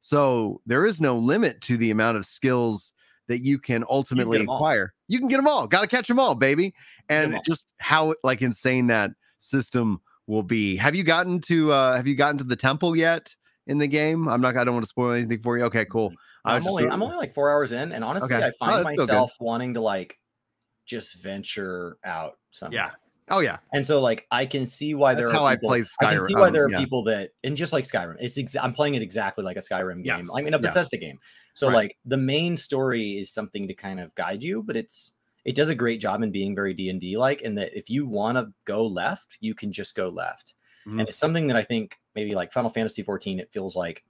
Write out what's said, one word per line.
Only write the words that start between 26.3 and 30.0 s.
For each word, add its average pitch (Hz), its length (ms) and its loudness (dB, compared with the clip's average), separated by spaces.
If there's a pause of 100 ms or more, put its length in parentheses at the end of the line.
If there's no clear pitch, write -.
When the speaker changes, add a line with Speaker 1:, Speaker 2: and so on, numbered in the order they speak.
Speaker 2:
why 196 140 10
Speaker 1:
um, 160 40 4
Speaker 2:
there 151 140 6
are 127 40 4
Speaker 1:
yeah. - 80 0
Speaker 2:
people 131 260 -2
that, 101 260 -2 (140)
and 139 120 -2
just 160 160 -2
like 135 120 0
Skyrim, 87 360 -4
it's 120 160 -6
exa-, 135 260 -4
I'm 127 120 -2
playing 147 200 0
it 117 80 -2
exactly 101 420 -4
like 92 120 -6
a 98 40 -8
Skyrim 90 440 -6